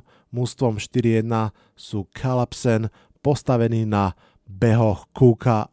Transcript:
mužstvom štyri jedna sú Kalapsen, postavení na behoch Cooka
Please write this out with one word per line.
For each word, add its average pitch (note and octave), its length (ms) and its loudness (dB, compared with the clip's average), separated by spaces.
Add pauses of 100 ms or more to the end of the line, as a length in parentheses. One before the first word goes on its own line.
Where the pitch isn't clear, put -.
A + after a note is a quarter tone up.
(300)
mužstvom A#2+ 480 -4
štyri A2+ 420 0
jedna A2 300 -4 (240)
sú - 400 -10
Kalapsen, B2 720 -2 (320)
postavení A#2 640 0
na G2+ 300 -2 (320)
behoch A2 640 0
Cooka A#2 640 2